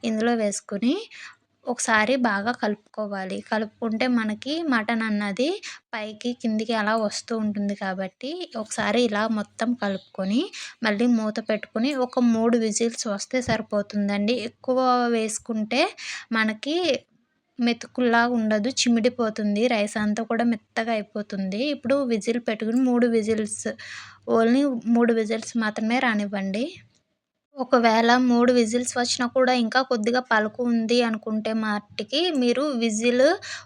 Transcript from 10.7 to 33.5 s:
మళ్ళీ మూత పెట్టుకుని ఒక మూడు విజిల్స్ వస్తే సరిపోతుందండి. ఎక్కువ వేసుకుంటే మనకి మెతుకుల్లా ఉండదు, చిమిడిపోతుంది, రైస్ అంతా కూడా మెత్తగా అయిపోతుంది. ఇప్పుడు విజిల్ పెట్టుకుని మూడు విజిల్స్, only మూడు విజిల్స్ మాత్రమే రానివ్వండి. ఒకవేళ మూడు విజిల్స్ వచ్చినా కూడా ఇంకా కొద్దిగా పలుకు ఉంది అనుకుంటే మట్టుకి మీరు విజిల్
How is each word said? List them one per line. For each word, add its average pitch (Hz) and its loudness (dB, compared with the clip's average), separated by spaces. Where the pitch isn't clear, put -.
మళ్ళీ 220 2
మూత 220 0
పెట్టుకుని 226 -2
ఒక 254 -2
మూడు 233 4
విజిల్స్ 226 -2
వస్తే 214 -4
సరిపోతుందండి. 208 -2
ఎక్కువ 247 0
వేసుకుంటే 220 -2
మనకి 240 0
మెతుకుల్లా 233 2
ఉండదు, 220 0
చిమిడిపోతుంది, 226 0
రైస్ 214 0
అంతా 214 0
కూడా 226 0
మెత్తగా 226 -2
అయిపోతుంది. 208 -4
ఇప్పుడు 277 0
విజిల్ 233 0
పెట్టుకుని 226 -2
మూడు 247 4
విజిల్స్, 220 -2
only 233 2
మూడు 233 4
విజిల్స్ 220 -2
మాత్రమే 220 -2
రానివ్వండి. 208 -2
ఒకవేళ 233 4
మూడు 247 6
విజిల్స్ 247 2
వచ్చినా 247 -2
కూడా 254 2
ఇంకా 247 2
కొద్దిగా 240 0
పలుకు 214 0
ఉంది 240 2
అనుకుంటే 220 -2
మట్టుకి 220 -2
మీరు 247 0
విజిల్ 247 2